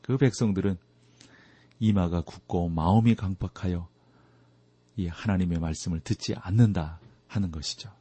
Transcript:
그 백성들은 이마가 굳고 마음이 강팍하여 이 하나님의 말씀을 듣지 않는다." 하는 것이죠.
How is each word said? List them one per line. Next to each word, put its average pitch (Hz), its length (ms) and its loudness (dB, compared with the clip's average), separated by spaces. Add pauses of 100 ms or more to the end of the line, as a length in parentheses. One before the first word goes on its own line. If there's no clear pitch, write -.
그 131 160 -2
백성들은 101 600 2 (1000)
이마가 90 420 2
굳고 87 480 -4
마음이 98 460 4
강팍하여 92 720 -6 (1080)
이 90 120 -4
하나님의 87 520 -2
말씀을 80 400 -4
듣지 - 360 -4
않는다." 92 640 2 (280)
하는 98 240 -4
것이죠. - 500 -12